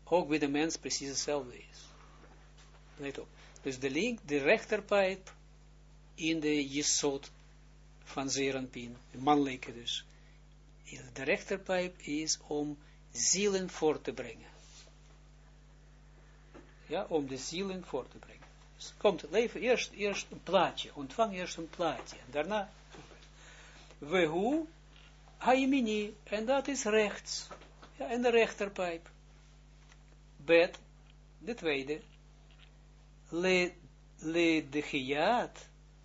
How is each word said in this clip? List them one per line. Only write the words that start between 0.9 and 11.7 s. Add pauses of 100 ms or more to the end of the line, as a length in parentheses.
hetzelfde
is. (1160)
Let
op. (340)
Dus
de
link-,
de
rechterpijp (800)
in
de
jesod (760)
van
Zeranpin, (140)
de
mannelijke
dus. (1080)
De
rechterpijp